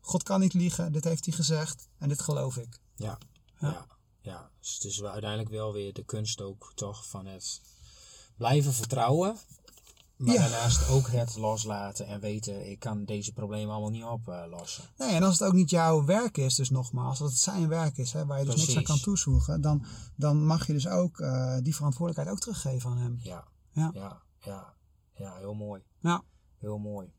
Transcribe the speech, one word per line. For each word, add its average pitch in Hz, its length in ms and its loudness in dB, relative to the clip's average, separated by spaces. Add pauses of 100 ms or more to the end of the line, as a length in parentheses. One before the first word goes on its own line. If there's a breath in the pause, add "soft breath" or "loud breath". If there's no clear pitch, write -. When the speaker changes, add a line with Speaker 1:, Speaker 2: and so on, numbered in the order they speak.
Speaker 1:
God - 220 0
kan 196 180 2
niet 185 120 4
liegen, 170 400 2
dit 151 120 -2
heeft 165 200 0
hij 160 100 -2
gezegd 156 540 -2 (100)
en 147 100 -2
dit 143 140 -2
geloof 135 340 -2
ik. 117 240 -12 (140)
Speaker 2:
Ja, 104 240 -8 (400)
Speaker 1:
Ja. 147 120 -2
Speaker 2:
ja, - 160 -10 (340)
ja. - 300 -16 (100)
Dus - 140 -10
het - 100 -8
is 101 140 -6
wel 101 120 -6
uiteindelijk 104 400 -4
wel 107 220 -4
weer 101 200 -6
de - 120 -12
kunst 107 360 -6
ook 98 340 -12
toch 104 340 -8
van 95 180 -12
het 95 340 -12 (760 loud breath)
blijven 135 360 4
vertrouwen, 123 640 2 (800)
maar 240 180 4
Speaker 1:
Ja. 226 60 8
Speaker 2:
daarnaast 120 480 4
ook 131 220 6
het 117 260 0
loslaten 107 720 -4
en 101 140 -8
weten, 104 500 -6
ik 98 80 -12
kan 104 260 -6
deze 101 280 -4
problemen 107 400 -4
allemaal 107 180 -4
niet 113 140 -6
oplossen. 90 800 -10 (120)
Speaker 1:
Nee, 262 180 -2
en 165 80 6
als 185 160 6
het 196 100 2
ook 185 60 6
niet 180 160 8
jouw 160 340 6
werk 208 320 2
is, 131 180 2
dus 131 160 0
nogmaals, 127 500 -2
als 147 100 0
het 127 100 0
zijn 185 280 2
werk 160 280 0
is, 123 160 -4
hè, 156 140 -2
waar 139 120 -2
je 139 60 0
dus 135 100 0
niks 156 140 2
aan 131 60 2
Speaker 2:
Precies. 156 160 0
Speaker 1:
kan 143 100 4
toevoegen, 147 600 2
dan, 147 240 2 (320 loud breath)
dan 147 300 4
mag 160 200 4
je 156 60 0
dus 147 160 0
ook, 180 320 0
eh, 131 420 0
die 147 120 0
verantwoordelijkheid 156 640 -2
ook - 60 -6
teruggeven 135 480 -4
aan 123 80 -2
hem. 120 240 -2
Speaker 2:
Ja. 90 220 -12 (260)
Speaker 1:
Ja. 160 240 0
Speaker 2:
Ja, 98 280 -12 (180)
ja, 98 340 -14 (400)
ja, 95 220 -12
heel 101 180 -10
mooi. 104 280 -10 (160)
Speaker 1:
Ja. 170 240 0 (360)
Speaker 2:
Heel 107 200 -8
mooi. 101 400 -10